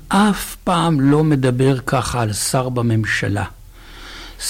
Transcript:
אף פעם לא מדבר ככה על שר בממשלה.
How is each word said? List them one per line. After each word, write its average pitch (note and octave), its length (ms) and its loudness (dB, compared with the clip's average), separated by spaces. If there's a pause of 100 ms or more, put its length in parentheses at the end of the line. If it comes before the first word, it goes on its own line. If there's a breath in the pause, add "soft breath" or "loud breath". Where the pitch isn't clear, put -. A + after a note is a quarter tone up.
אף G3+ 560 0
פעם E3 380 2
לא D3 220 4
מדבר C3 560 2
ככה B2 420 -2
על G#2+ 120 0
שר B2+ 360 -2
בממשלה. A2 760 0 (1040 loud breath)